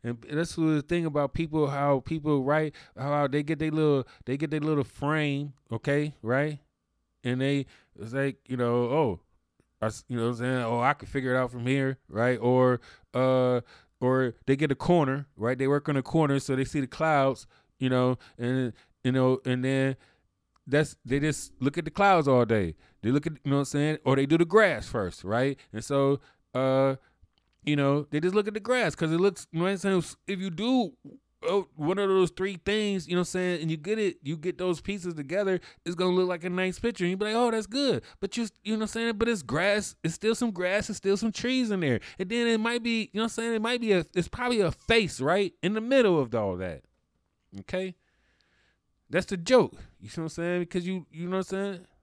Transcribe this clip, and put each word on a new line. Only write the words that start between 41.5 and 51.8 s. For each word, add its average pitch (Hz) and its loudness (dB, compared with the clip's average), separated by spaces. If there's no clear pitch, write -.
in 190 0
there. 131 2
And 185 -6
then 233 0
it 226 2
might 233 -2
be, 233 0
you - -6
know 214 0
what - 2
I'm 226 -2
saying? 233 -2
It 214 0
might 240 -2
be 220 2
a, 175 4
it's 175 0
probably 247 0
a 165 4
face, 220 2
right, 175 2
in 190 0
the 220 -2
middle 226 4
of 120 0
all 101 0
that. 90 -8
Okay? 185 -6
That's 185 -2
the 196 -6
joke. 185 4
You 104 -18
see - -8
what 160 -4
I'm 160 -6
saying? 175 -4
Because 175 -4
you, 185 -6
you 165 -10
know 185 -2
what - -
I'm 190 -2
saying? 190 -6